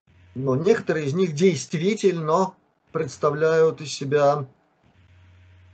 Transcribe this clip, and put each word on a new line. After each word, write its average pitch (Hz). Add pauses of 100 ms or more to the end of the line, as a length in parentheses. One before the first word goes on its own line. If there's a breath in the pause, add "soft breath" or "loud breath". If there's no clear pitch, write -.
(340)
но 131
некоторые 165
из 135
них 175
действительно 180 (380)
представляют 160
из 143
себя, 143 (1300)